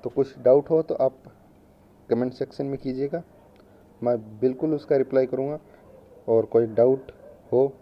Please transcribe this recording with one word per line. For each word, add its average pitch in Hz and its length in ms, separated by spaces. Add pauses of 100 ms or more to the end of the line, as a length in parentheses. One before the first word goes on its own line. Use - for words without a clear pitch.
तो 120 60
कुछ - 280
डाउट 131 320
हो 160 120
तो 156 140
आप 131 260 (840)
comment 123 260
section - 320
में 139 120
कीजिएगा, 139 440 (800)
मैं 120 140 (240)
बिल्कुल 131 340
उसका 143 220
reply 131 300
करूँगा। 139 320 (720)
और 113 180
कोई 117 220
डाउट 123 420 (420)
हो 135 300